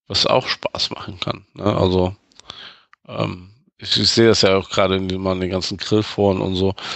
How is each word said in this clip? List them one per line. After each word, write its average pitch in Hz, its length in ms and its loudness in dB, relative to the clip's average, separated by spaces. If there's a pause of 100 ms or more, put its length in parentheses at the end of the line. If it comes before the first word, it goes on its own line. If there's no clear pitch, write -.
was 101 180 0
auch 127 220 2
Spaß - 420 -6
machen - 300 -12
kann, 98 240 -8 (100)
ne? 98 100 -8
Also, 92 520 2 (880)
ähm, 101 440 -8 (280)
ich, - 200 -4
ich 104 120 2
sehe 113 180 6
das 104 140 4
ja 95 140 4
auch 95 140 -2
gerade, 95 240 2 (160)
wenn 95 100 -4
man 92 200 -2
den 92 100 -2
ganzen 92 280 -4
Grillforen 101 640 2
und 95 140 -2
so, 95 200 0 (220)